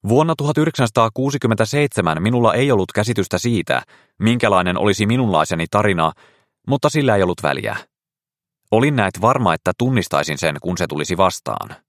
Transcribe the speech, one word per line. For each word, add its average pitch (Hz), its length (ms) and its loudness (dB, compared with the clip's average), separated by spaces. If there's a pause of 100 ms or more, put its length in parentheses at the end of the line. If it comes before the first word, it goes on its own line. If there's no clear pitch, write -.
Vuonna 156 300 4
tuhat 147 200 -2
yhdeksänsataakuusikymmentäseitsemän 120 1700 0
minulla 117 300 2
ei 135 180 0
ollut 95 200 0
käsitystä 104 460 -2
siitä, 92 440 -2 (380)
minkälainen 98 580 2
olisi 101 280 2
minunlaiseni 87 680 0
tarina, 92 400 2 (560)
mutta 143 220 0
sillä 135 260 2
ei 98 80 2
ollut 90 200 -2
väliä. 69 340 -4 (960)
Olin 135 240 2
näet 95 260 -2
varma, 113 320 2
että 90 240 -2
tunnistaisin 80 600 0
sen, 76 240 -2
kun 87 160 -4
se 85 100 -2
tulisi 76 300 -4
vastaan. - 580 -2 (140)